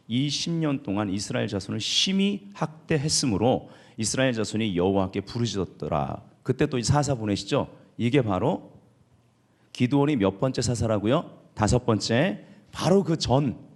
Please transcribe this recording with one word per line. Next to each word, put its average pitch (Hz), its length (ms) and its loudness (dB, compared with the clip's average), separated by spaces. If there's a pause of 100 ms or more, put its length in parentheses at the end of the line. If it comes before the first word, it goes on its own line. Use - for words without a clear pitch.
이십 143 460 -2
년 151 280 -2
동안 98 280 -2
이스라엘 104 360 -4
자손을 107 340 -6
심히 196 760 0
학대했으므로 135 1160 0 (260)
이스라엘 127 360 0
자손이 110 440 -2
여호와께 95 440 2
부르짖었더라." 85 1080 -4 (140)
그때 139 240 0
또 147 120 -2
이 117 40 -2
사사 135 320 2
보내시죠. 107 540 -2 (280)
이게 120 260 2
바로 107 500 -2 (1000)
기드온이 143 440 2
몇 98 240 2
번째 131 220 -2
사사라고요? 113 760 0 (160)
다섯 110 300 2
번째. 123 600 0 (280)
바로 185 320 2
그 160 140 0
전 123 400 0 (180)